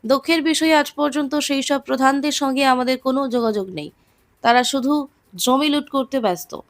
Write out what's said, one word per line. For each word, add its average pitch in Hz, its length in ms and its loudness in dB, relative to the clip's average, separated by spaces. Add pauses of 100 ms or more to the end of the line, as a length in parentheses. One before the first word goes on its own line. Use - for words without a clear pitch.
দুঃখের 277 360 0
বিষয়ে 320 340 2
আজ 294 180 0
পর্যন্ত 285 420 -2
সেই 277 280 -2
সব 277 180 -2
প্রধানদের 269 500 0
সঙ্গে 269 340 0
আমাদের 254 320 2
কোনো 262 320 -2
যোগাযোগ 220 400 -2
নেই। 151 220 -10 (500)
তারা 240 220 4
শুধু 277 440 0 (280)
জমি 269 340 2
লুট 294 200 -2
করতে 269 300 -2
ব্যস্ত। 180 360 -4 (140)